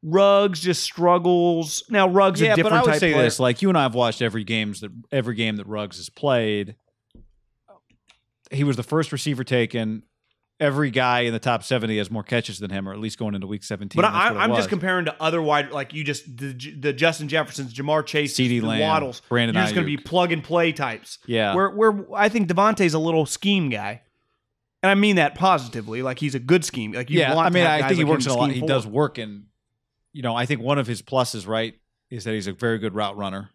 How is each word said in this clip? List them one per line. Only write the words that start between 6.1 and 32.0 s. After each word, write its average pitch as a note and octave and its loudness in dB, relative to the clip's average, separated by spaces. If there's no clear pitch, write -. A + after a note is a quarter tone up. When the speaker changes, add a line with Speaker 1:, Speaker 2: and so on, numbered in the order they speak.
Speaker 2:
He C#3+ -2
was C#3+ 0
the A#2+ -6
first D3+ -2
receiver C3 -4
taken, A2+ -2
every C#3+ 2
guy B2 2
in A#2+ 0
the A2+ -2
top A#2+ 0
seventy A2 -2
has G2 -4
more G#2+ -6
catches A2+ -4
than G2+ -8
him, G2 -6
or F#2+ -12
at G2+ -14
least A2 -8
going G#2+ -6
into F#2+ -8
week G2+ -10
seventeen, G2+ -4
Speaker 1:
But G#3+ 4
Speaker 2:
that's - -4
Speaker 1:
I, G3+ 2
Speaker 2:
what G#3+ -4
it F3+ 0
Speaker 1:
I'm A3+ 2
Speaker 2:
was. A#3 2
Speaker 1:
just F#3+ -2
comparing F#3 -2
to - -8
other D#3+ 0
wide, D3 0
like, C#3 -8
you D3+ -8
just, C#3 -8
the, C3+ -10
the C#3+ -2
Justin D#3 0
Jeffersons, D3 -4
Jamar D3 -2
Chase, D3+ -2
Speaker 2:
CeeDee B2 2
Speaker 1:
the A2 -2
Speaker 2:
Lamb, A2 -2
Speaker 1:
Waddles. D3 -2
Speaker 2:
Brandon A#2 2
Speaker 1:
You're A2 2
just G#2+ 0
gonna F3 0
Speaker 2:
Ayuk. D3 -4
Speaker 1:
be - -12
plug F3+ 0
and D#3+ -4
play E3 2
types. B2+ -8
Speaker 2:
Yeah. A2 0
Speaker 1:
Where, F#3+ 2
where G#3 2
I G#3 4
think G#3 0
Devontae's G3 2
a D#3+ 0
little D#3+ 2
scheme F#3+ 0
guy. G#2 -8
And F#3+ 4
I G3 6
mean G3+ 4
that D3 2
positively. A#2+ 0
Like, B2+ -4
he's C#3 -4
a C3 -2
good D#3 4
scheme. A2 -6
Like, A#2+ -8
you E3 2
Speaker 2:
Yeah, C#3+ 4
Speaker 1:
want E3 4
Speaker 2:
I - 4
mean, F3 4
Speaker 1:
to E3 4
have D3+ 2
Speaker 2:
I D3+ 2
Speaker 1:
guys C3+ 0
Speaker 2:
think F3+ 2
he D#3 4
Speaker 1:
like D3 2
him D#3+ 6
Speaker 2:
works C3 0
in C#3 0
a B2 2
lot. B2+ 2
Speaker 1:
scheme C3 -4
Speaker 2:
He D#3 -2
does C3 2
Speaker 1:
forward. G#2 -8
Speaker 2:
work C#3+ 0
in, G#2 -12
you C#3+ -14
know, A#2+ -2
I A#2+ 0
think B2+ -2
one C#3 0
of B2+ -2
his A2+ -6
pluses, A#2+ -2
right, A2+ -4